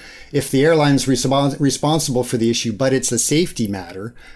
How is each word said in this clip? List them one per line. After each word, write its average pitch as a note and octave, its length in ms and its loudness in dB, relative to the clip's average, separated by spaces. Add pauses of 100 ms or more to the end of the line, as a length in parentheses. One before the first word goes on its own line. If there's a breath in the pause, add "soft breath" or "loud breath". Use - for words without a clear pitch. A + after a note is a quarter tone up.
(340 loud breath)
If C#3 180 -2
the C#3 140 4
airline's D3 400 4
respons-, C3+ 560 0
responsible C#3+ 640 0
for - 120 -4
the A2+ 120 2
issue, A2+ 240 -2
but C3 180 0
it's C3 220 0
a A2+ 60 0
safety D3 500 0
matter, G2+ 440 -10 (220 loud breath)